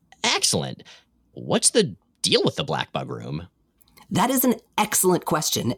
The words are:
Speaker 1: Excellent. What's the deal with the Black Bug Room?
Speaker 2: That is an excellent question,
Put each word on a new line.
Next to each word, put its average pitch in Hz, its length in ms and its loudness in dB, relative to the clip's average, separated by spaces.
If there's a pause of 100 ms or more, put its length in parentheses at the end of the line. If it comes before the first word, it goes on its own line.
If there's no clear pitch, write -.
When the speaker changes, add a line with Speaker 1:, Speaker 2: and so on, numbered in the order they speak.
(240)
Speaker 1:
Excellent. 220 600 0 (500)
What's 64 380 0
the 208 240 2 (260)
deal - 220 2
with - 120 0
the - 80 -4
Black 71 280 -4
Bug 67 180 -6
Room? 65 380 -10 (600)
Speaker 2:
That 180 200 2
is 269 160 2
an 240 100 4 (220)
excellent - 480 2
question, 151 520 0